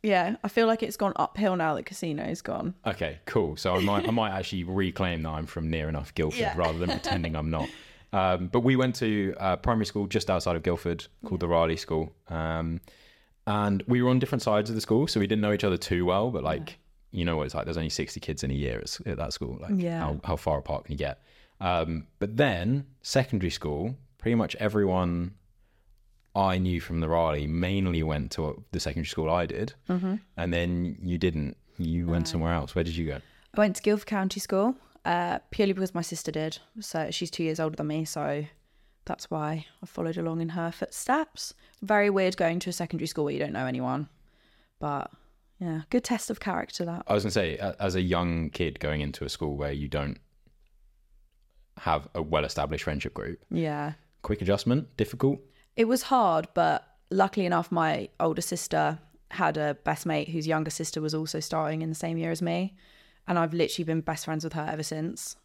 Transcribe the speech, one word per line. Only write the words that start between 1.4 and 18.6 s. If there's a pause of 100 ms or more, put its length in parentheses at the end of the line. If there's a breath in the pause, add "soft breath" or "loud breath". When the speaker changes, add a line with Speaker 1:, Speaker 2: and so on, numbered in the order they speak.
Speaker 1:
now
that
casino's
gone. (120)
Speaker 2:
Okay,
cool.
So
I
might,
I
might
actually
reclaim
that
I'm
from
near
enough
Guildford
Speaker 1:
Yeah.
Speaker 2:
rather
than
pretending
I'm
not. (420 loud breath)
Um,
but
we
went
to,
uh,
primary
school
just
outside
of
Guildford (160)
called
Speaker 1:
Yeah.
Speaker 2:
the
Raleigh
School. (140)
Um, (680 soft breath)
and
we
were
on
different
sides
of
the
school,
so
we
didn't
know
each
other
too
well,
but,
like, (400)
Speaker 1:
Yeah.
Speaker 2:
you
know
what
it's
like.
There's
only
sixty
kids
in
a
year